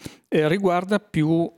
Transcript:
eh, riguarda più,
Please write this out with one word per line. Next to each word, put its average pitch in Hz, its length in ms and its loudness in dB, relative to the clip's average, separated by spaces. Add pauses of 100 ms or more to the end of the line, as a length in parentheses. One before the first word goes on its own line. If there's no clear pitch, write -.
(280)
eh, 156 200 2
riguarda 185 520 0
più, 165 580 0